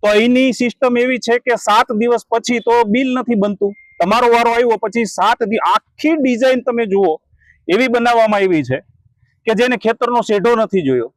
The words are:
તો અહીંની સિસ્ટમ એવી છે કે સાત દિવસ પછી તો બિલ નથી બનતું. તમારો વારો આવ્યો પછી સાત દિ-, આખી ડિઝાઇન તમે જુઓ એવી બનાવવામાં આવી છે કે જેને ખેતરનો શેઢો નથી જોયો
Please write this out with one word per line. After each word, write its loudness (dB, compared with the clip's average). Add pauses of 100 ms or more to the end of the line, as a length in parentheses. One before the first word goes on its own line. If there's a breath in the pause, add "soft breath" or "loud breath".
તો 2
અહીંની 2
સિસ્ટમ -2
એવી -2
છે 2
કે -2
સાત 0
દિવસ 0
પછી -2
તો 0 (120)
બિલ 0
નથી -2
બનતું. -2 (280)
તમારો 2
વારો 2
આવ્યો 0
પછી -4
સાત -2
દિ-, -4
આખી 0
ડિઝાઇન 0
તમે -2
જુઓ 2 (540 soft breath)
એવી 0
બનાવવામાં 2
આવી 0
છે -6 (640)
કે 0
જેને 0
ખેતરનો -2
શેઢો 0
નથી -2
જોયો 0